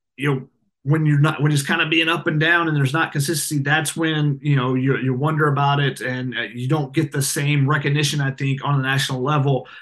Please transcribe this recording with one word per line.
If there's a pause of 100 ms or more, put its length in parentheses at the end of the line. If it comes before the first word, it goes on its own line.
(160)
you
know, (360)
when
you're
not,
when
it's
kind
of
being
up
and
down
and
there's
not
consistency,
that's
when,
you
know,
you,
you
wonder
about
it
and,
uh,
you
don't
get
the
same
recognition,
I
think,
on
the
national
level, (140)